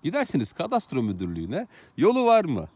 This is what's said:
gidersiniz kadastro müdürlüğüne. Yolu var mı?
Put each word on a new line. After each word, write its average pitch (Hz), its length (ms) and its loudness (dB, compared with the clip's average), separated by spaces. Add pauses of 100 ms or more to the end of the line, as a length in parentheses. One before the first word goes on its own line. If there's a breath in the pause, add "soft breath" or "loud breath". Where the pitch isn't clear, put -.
gidersiniz 175 500 -2
kadastro 202 500 -4
müdürlüğüne. 95 640 -6 (300 soft breath)
Yolu 240 300 4
var 226 180 6
mı? 104 320 -4